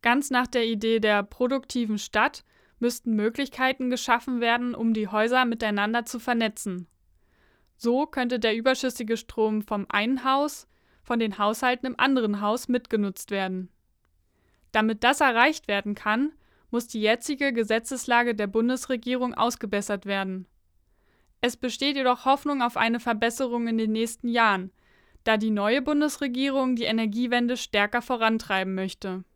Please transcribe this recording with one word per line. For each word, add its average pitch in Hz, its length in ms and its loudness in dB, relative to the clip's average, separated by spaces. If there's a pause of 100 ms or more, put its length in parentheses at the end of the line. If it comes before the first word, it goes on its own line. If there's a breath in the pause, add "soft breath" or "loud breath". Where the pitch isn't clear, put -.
Ganz 254 300 2
nach 247 160 2
der 240 180 0
Idee 226 360 2
der 208 220 4
produktiven 240 760 -2
Stadt 226 460 -2 (340 soft breath)
müssten 240 380 0
Möglichkeiten 262 720 -2
geschaffen 247 540 0
werden, 240 320 0
um 226 180 0
die 214 160 0
Häuser 233 380 2
miteinander 220 580 -2
zu 233 140 -10
vernetzen. 214 680 -4 (920)
So 247 260 2
könnte 254 340 -2
der 220 160 0
überschüssige 240 600 0
Strom 214 460 -2
vom 202 260 -4
einen 254 360 0
Haus 277 440 -2 (340)
von 233 160 -2
den 220 200 -2
Haushalten 240 480 0
im 254 120 -6
anderen 226 440 2
Haus 214 260 0
mitgenutzt 214 600 -2
werden. 185 400 -4 (1000)
Damit 220 320 2
das 277 180 4
erreicht 262 460 2
werden 202 260 -2
kann, 240 380 0 (380 soft breath)
muss 233 160 -2
die 220 140 -8
jetzige 262 540 0
Gesetzeslage 233 800 0
der 208 120 -2
Bundesregierung 247 840 -2
ausgebessert 208 720 -2
werden. 190 420 -6 (960)
Es 240 160 -2
besteht 269 400 -2
jedoch 254 300 0
Hoffnung 285 340 2
auf 240 160 -2
eine 226 240 0
Verbesserung 233 680 -2
in 226 100 0
den 220 140 0
nächsten 226 360 -4
Jahren, 208 420 2 (540 soft breath)
da 220 140 4
die 220 120 0
neue 214 300 2
Bundesregierung 269 960 0
die 233 80 -2
Energiewende 233 720 0
stärker 208 460 0
vorantreiben 220 720 0
möchte. 190 500 -6 (120)